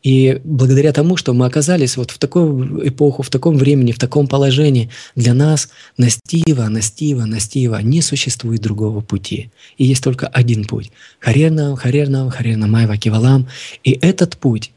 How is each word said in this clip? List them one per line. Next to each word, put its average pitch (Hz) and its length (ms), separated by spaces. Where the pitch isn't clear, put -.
И 131 400
благодаря 139 480
тому, 156 240
что 127 180
мы 123 120
оказались 147 500
вот 123 160
в - 60
такую 147 720
эпоху, 139 360
в - 60
таком 147 280
времени, 131 360
в - 60
таком 139 280
положении, 135 640
для 120 180
нас 147 360
настива, 127 720
настива, 113 580
настива, 110 560
не 139 200
существует 117 600
другого 107 380
пути. 107 520
И 131 80
есть 131 180
только 131 240
один 117 380
путь. 107 260
Харер 143 320
Нам, 143 260
Харер 139 320
Нам, 135 200
Харер 113 280
Намайва 107 400
Кевалам. 123 500
И 131 60
этот 175 360
путь 110 400